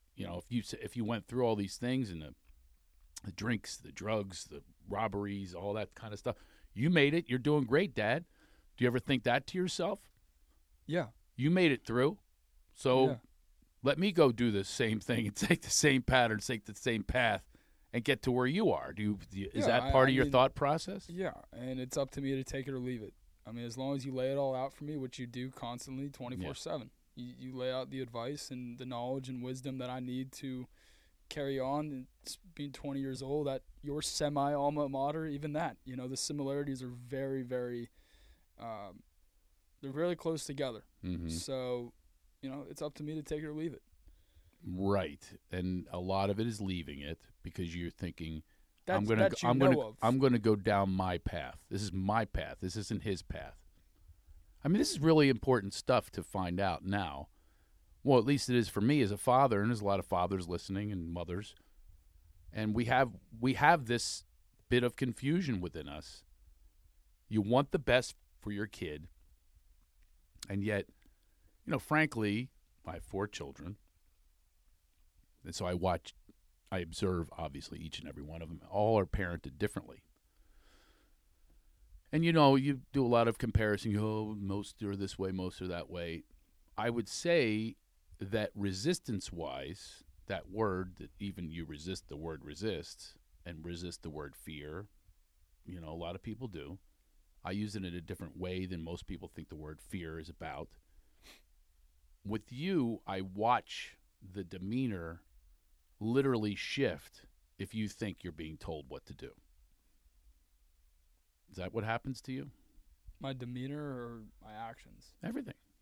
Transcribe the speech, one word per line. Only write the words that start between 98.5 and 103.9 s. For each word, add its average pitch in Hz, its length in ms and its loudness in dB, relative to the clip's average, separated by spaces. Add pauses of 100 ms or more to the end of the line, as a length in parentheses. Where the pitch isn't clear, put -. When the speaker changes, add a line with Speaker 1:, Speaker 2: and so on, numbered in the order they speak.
Speaker 1:
than 90 160 -6
most 87 240 -8
people 85 220 -10
think 82 200 -14
the - 80 -12
word 76 240 -12
fear 82 380 -8
is 80 100 -12
about. 76 400 -10 (1600)
With 104 280 -6
you, 131 540 0
I 95 140 -4
watch 104 800 -2 (240)